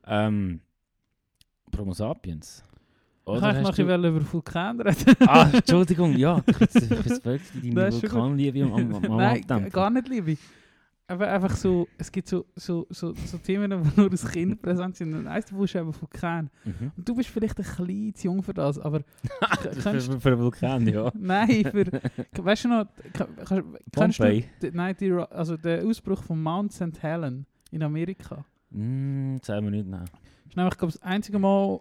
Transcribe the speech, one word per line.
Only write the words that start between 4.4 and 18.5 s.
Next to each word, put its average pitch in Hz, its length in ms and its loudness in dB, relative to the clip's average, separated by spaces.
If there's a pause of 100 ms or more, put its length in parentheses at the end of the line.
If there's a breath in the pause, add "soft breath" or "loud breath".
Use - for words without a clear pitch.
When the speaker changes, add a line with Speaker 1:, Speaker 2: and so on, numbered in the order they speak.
Speaker 2:
reden. 208 400 6
<laughs> 254 80 10
Speaker 1:
Ah, 156 240 10
Entschuldigung, 175 640 4
ja. 160 220 4
Ich - 80 0
bin 233 140 4
jetzt, - 160 6
ich 113 120 4
bin 226 100 2
jetzt 240 260 -2
wirklich 139 380 -4
deine 120 120 -2
Speaker 2:
<laughs> - 0 -
Nein, 113 140 4
ist 117 120 0
schon - 20 -
gut. 107 100 -4
Speaker 1:
Vulkanliebe 139 520 0
am, 123 80 0
am, 117 220 0
am 98 80 -2
Speaker 2:
<laughs> 110 160 0
Nein, - 240 4
Speaker 1:
Abdämpfen. 101 280 -2
Speaker 2:
gar 190 200 0
nicht 254 180 0
Liebe. 170 280 -2 (680 soft breath)
Aber 180 220 -4
einfach 190 280 0
so, 180 320 2 (100)
es - 140 -10
gibt - 160 -6
so, 180 260 -4
so, - 340 -6
so, 175 260 -8
so - 240 -10
Themen, 196 320 -2
<laughs> 165 260 0
die 208 40 8
nur 196 100 6
als - 200 -2
Kind 180 320 -2
präsent 180 340 -2
sind. 160 160 -6
Und 156 140 -6
eins 160 200 -4
davon 196 180 -2
ist - 100 -2
eben 165 260 -4
Vulkan. 165 500 -6 (140 loud breath)
Speaker 1:
Mhm. 113 320 -8
Speaker 2:
Und 180 120 -8
du 240 60 -4
bist 247 140 -2
vielleicht 220 300 -4
ein 196 60 -6
bisschen 196 500 -6
zu - 120 -12
jung 185 160 -2
für 190 120 -8